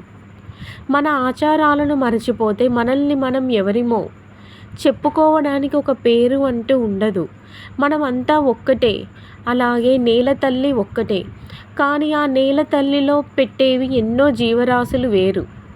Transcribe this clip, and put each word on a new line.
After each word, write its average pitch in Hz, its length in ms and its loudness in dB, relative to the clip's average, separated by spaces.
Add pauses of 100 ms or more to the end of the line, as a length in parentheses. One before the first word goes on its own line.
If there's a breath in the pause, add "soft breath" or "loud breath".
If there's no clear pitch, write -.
(880 loud breath)
మన 285 180 0
ఆచారాలను 294 880 0
మరచిపోతే 226 720 0
మనల్ని 262 480 0
మనం 262 360 -2
ఎవరిమో 214 540 0 (840 loud breath)
చెప్పుకోవడానికి 294 880 2
ఒక 285 140 -2
పేరు 240 460 2
అంటూ 262 420 0
ఉండదు. 196 480 -2 (520 loud breath)
మనమంతా 285 600 0
ఒక్కటే, 254 640 0 (440 loud breath)
అలాగే 247 500 0
నేల 247 360 2
తల్లి 269 380 0
ఒక్కటే. 214 520 -4 (560 loud breath)
కానీ 294 340 0
ఆ 294 120 0
నేల 269 360 2
తల్లిలో 285 600 0
పెట్టేవి 262 760 0
ఎన్నో 240 340 2
జీవరాశులు 240 760 0
వేరు. 190 380 0 (300)